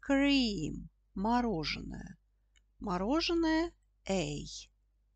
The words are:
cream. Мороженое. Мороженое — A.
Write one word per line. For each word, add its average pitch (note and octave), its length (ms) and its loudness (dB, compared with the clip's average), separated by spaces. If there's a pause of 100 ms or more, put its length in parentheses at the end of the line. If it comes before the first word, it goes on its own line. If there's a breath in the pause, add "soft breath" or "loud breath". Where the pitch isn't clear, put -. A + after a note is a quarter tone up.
cream. B3+ 840 2 (260)
Мороженое. G3+ 1040 -2 (600)
Мороженое — D#4+ 960 2 (340)
A. D3 380 0 (720)